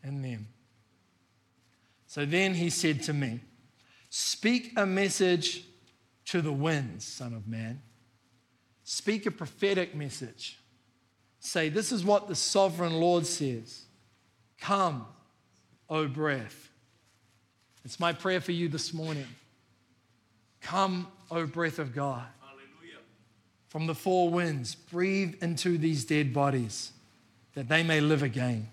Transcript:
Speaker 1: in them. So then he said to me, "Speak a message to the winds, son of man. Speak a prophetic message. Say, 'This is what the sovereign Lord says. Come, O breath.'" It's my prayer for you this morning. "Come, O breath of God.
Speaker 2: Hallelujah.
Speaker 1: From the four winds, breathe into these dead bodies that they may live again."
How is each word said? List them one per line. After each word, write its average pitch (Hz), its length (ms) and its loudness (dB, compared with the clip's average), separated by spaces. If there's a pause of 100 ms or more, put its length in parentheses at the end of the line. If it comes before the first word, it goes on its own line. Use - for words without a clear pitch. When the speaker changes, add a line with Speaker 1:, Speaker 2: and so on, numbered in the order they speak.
Speaker 1:
in 139 180 -6
them. 117 240 -8 (1600)
So 147 180 -4
then 185 300 2
he 170 160 2
said 156 340 2
to 156 80 -2
me, 123 280 -2 (680)
"Speak - 680 0
a 202 100 4
message 185 800 2 (640)
to 175 140 0
the 151 120 0
winds, 139 540 -2
son 120 280 -10
of 107 140 -10
man. 113 340 -6 (1000)
Speak 208 420 -2
a 196 40 2
prophetic 185 640 0
message. 135 640 -10 (840)
Say, 160 300 0
'This 196 200 0
is 208 140 -2
what 202 240 4
the 170 80 -4
sovereign 175 640 2
Lord 170 260 4
says. 120 600 -6 (760)
Come, 170 460 0 (800)
O 156 180 0
breath.'" 135 640 -4 (1160)
It's - 140 -14
my 170 140 2
prayer 185 280 0
for - 120 -4
you 170 160 0
this 147 240 -4
morning. 160 340 -6 (1300)
"Come, 180 500 0 (200)
O 165 160 -2
breath 160 340 -2
of 131 140 -6
God. 135 320 -4 (140)
Speaker 2:
Hallelujah. - 600 -20 (680)
Speaker 1:
From 160 160 -4
the 160 80 0
four 180 340 4
winds, 160 460 0
breathe 185 680 0
into 170 360 0
these 151 260 2
dead 151 280 2
bodies 131 600 0 (640)
that 131 140 -6
they 160 140 6
may 160 180 4
live 147 220 6
again." 120 500 0